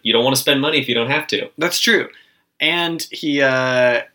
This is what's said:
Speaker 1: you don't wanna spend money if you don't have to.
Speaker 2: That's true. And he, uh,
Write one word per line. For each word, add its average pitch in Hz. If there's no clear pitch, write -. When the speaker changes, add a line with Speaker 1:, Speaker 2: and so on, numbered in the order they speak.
Speaker 1:
you 110
don't 117
wanna 131
spend 139
money 151
if 127
you 120
don't 117
have 151
to. -
Speaker 2:
That's 170
true. 214
And 165
he, 143
uh, 127